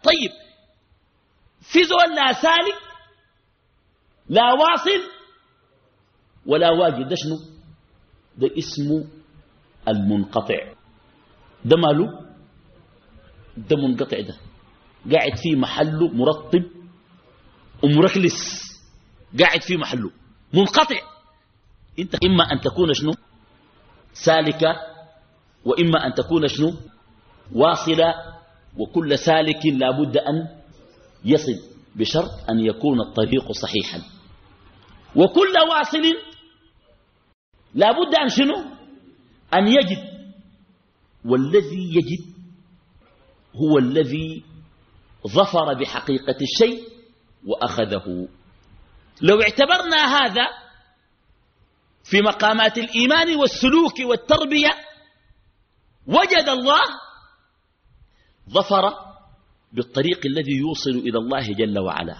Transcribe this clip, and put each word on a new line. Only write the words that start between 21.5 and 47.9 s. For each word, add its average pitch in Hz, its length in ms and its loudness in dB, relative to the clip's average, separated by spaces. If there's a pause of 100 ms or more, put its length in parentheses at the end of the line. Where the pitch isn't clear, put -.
انت 180 160 -6 (100)
اما 175 280 4
ان 135 80 -2
تكون 156 340 0
شنو؟ 151 200 -4 (1000)
سالكة، 160 640 2 (880)
واما 160 420 2
ان 123 80 -4
تكون 160 340 0
شنو؟ 156 260 -2 (800)
واصلة، 160 600 2 (640)
وكل 143 420 -2
سالك 156 480 2
لا 131 240 2
بد 135 260 -2
ان 160 460 -4 (640)
يصل 127 340 0 (360)
بشرط 117 560 -4
ان 113 100 0
يكون 113 400 0
الطريق 113 520 -2
صحيحا، - 500 -6 (1120)
وكل 339 380 4 (160)
واصل 311 320 -2 (1700)
لا 220 180 4
بد 320 220 0
ان 302 140 2
شنو؟ 294 360 0 (880)
ان 196 140 4
يجد، 214 640 0 (920)
والذي 160 720 0
يجد 170 360 -4 (1200)
هو 151 240 2
الذي 151 680 -2 (840)
ظفر 156 480 2
بحقيقة 131 680 -4
الشيء 226 500 0 (540)
وأخذه. 101 840 -4 (920)